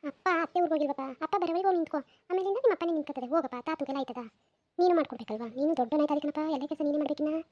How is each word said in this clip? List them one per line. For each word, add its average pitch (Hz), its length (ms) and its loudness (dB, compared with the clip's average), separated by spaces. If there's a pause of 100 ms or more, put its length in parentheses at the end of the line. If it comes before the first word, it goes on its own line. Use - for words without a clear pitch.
ಅಪ್ಪ - 240 -4 (100)
ಅತ್ತೆ 330 200 0
ಊರಿಗೆ 349 140 4
ಹೋಗಿಲ್ವಪ್ಪ? 277 320 0 (160)
ಅಪ್ಪ - 140 -4
ಬರೋವರೆಗೆ 349 320 2
ಹೋಗಿ 381 120 4
ನಿಂತ್ಕೊ. 320 200 -2 (260)
ಆಮೇಲಿಂದ 381 340 0
ನಿಮ್ಮ 494 160 4
ಅಪ್ಪನೇ 339 180 0
ನಿಂತ್ಕೊತಾರೆ. 294 340 -2
ಹೋಗಪ್ಪ, 269 380 0
ತಾತಂಗೆಲ್ಲ 277 340 -4
ಆಯ್ತದ? 247 240 -6 (560)
ನೀನು 359 160 6
ಮಾಡ್ಕೊಡ್ಬೇಕಲ್ವಾ? 233 540 -2
ನೀನು 262 280 0
ದೊಡ್ಡವನಾಯ್ತು, 294 360 2
ಅದಕ್ಕನಪ್ಪ 294 300 -2 (100)
ಎಲ್ಲ 277 140 -2
ಕೆಲಸ 294 140 -6
ನೀನೇ 294 180 0
ಮಾಡ್ಬೇಕಿನ್ನ. 302 420 -2 (120)